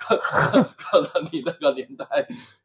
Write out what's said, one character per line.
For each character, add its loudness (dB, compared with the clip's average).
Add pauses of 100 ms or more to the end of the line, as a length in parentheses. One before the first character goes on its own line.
可 2
能 -4
你 -6
那 -4
个 0
年 -12
代， -4 (380)